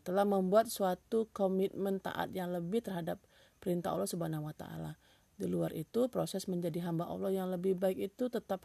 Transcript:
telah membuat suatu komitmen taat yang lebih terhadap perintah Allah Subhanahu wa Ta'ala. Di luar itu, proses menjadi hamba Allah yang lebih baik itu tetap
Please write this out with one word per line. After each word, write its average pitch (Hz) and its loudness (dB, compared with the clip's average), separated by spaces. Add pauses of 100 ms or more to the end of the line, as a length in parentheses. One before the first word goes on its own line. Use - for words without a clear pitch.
telah 190 4
membuat 196 6
suatu 208 0
komitmen 190 2
taat 175 -4
yang 180 -2
lebih 180 -2
terhadap 175 -4 (400)
perintah 175 0
Allah 190 0
Subhanahu 160 -4
wa 151 -8
Ta'ala. 160 -10 (420)
Di 190 -4
luar 170 0
itu, 226 0
proses 190 -2
menjadi 175 -2
hamba 170 0
Allah 190 -2
yang 185 -2
lebih 185 2
baik 190 0
itu 247 0
tetap 202 -2